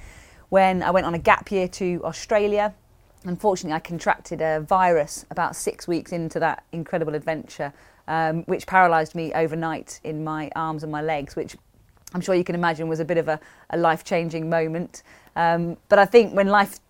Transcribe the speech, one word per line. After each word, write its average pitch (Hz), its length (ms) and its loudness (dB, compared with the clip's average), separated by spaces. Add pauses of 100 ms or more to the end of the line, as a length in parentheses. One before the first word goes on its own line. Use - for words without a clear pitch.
(500)
when 190 320 4
I 175 100 0
went 185 140 2
on 170 80 -2
a 170 40 -2
gap - 320 2
year 185 160 0
to 180 380 -4
Australia. 208 680 0 (500)
Unfortunately, 180 500 -2
I 160 60 -2
contracted 170 600 -4
a 156 200 0
virus 170 720 0
about - 260 -4
six - 320 -6
weeks 170 240 -4
into 170 280 -6
that 156 300 -2
incredible 160 460 -4
adventure, 147 560 -8 (340)
um, 160 380 -2
which - 240 -6
paralysed 170 480 4
me 165 160 -6
overnight 160 720 -4
in 156 180 -8
my 156 320 -6
arms 160 300 -6
and 156 80 -8
my 151 100 -6
legs, 151 320 -4
which - 220 -8 (580)
I'm 180 60 -4
sure 185 160 0
you 175 80 2
can 175 100 -4
imagine 165 320 -2
was 160 140 -2
a 165 40 -4
bit 165 140 0
of 160 80 0
a, 151 140 -2 (300)
a - 60 -2
life-changing 165 720 0
moment. 165 540 -2 (320)
Um, 170 420 0 (120)
but 202 100 8
I 202 60 8
think 214 300 6
when 196 120 4
life 196 320 2 (120)